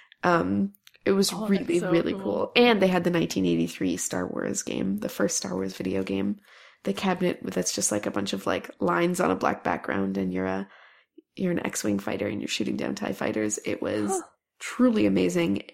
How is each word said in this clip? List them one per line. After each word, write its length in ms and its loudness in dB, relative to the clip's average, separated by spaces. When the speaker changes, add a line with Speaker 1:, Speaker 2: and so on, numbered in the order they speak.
Speaker 1:
Um, 480 2
it 80 4
was 220 4
Speaker 2:
Oh, 60 -6
that's 100 -2
Speaker 1:
really, 300 2
Speaker 2:
so 100 0
Speaker 1:
really 240 4
Speaker 2:
cool. 80 -6
Speaker 1:
cool. 340 -2
And 240 6
they 60 6
had 180 2
the 60 2
nineteen 340 2
eighty-three 540 0
Star 280 -4
Wars 360 -4
game, 380 -4
the 100 -4
first 260 0
Star 160 -4
Wars 240 -4
video 260 -2
game. 360 -2
The 100 0
cabinet 480 0
that's 320 -2
just, 180 0
like, 140 -2
a 40 -2
bunch 220 -4
of, 140 -6
like, 240 -2
lines 400 2
on 100 4
a 60 2
black 260 0
background, 540 -2
and 160 0
you're 140 -2
a, 200 -4
you're 160 0
an 140 -2
X-Wing 320 -2
fighter 280 -4
and 140 -4
you're 80 -6
shooting 300 -4
down 160 -4
tie 180 -4
fighters. 540 -2
It 160 -4
was 280 -2
Speaker 2:
Huh. 120 0
Speaker 1:
truly 440 2
amazing. 680 2